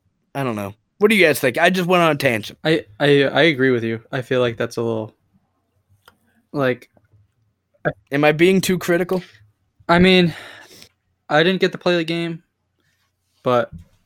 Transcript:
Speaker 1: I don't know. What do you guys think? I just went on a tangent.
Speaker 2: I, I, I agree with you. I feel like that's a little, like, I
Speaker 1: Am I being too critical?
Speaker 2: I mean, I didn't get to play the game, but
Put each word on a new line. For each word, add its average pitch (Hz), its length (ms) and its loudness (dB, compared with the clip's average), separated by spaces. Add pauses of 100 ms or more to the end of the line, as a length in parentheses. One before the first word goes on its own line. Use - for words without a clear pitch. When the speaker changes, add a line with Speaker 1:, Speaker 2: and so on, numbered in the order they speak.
(320)
Speaker 1:
I 139 120 -6
don't 120 120 -4
know. 101 180 -10 (240)
What 208 120 4
do 226 60 4
you 180 100 6
guys 147 140 0
think? 131 180 0
I 175 120 4
just 180 180 -2
went 180 160 2
on 160 80 2
a - 40 0
tangent. 120 480 -2
Speaker 2:
I, 160 200 0 (160)
I, 143 240 4
I 135 180 0
agree 135 300 2
with 117 120 -2
you. 113 160 -6 (120)
I 131 100 -6
feel 127 180 -2
like 117 160 -2
that's 120 200 -8
a 123 60 -4
little, 113 300 -6 (1400)
like, 127 380 -4 (960)
I 151 60 -2 (220)
Speaker 1:
Am 147 120 0
I 151 80 4
being 175 280 2
too 185 180 -2
critical? 175 440 -2 (680)
Speaker 2:
I 170 100 4
mean, 180 360 4 (920)
I 151 140 2
didn't 185 180 0
get 185 120 0
to - 60 -14
play 180 180 -2
the 170 80 -2
game, 170 380 -6 (1000)
but 123 280 0 (360)